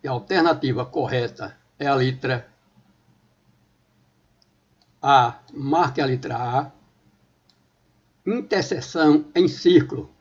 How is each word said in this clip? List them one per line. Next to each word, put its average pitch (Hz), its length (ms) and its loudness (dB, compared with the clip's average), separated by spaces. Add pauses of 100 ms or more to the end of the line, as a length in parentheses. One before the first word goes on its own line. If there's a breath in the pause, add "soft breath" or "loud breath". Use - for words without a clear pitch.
E 143 60 -8
a 135 40 -4
alternativa 135 720 -2
correta 120 720 -6 (180)
é 143 120 -4
a 139 80 2
letra 127 520 -4 (2500)
A. 131 380 4 (120)
Marque 143 480 -2
a 143 60 0
letra 127 300 -4
A. 120 360 -4 (1500)
Interseção 165 1080 0
em 175 140 4
círculo. - 720 2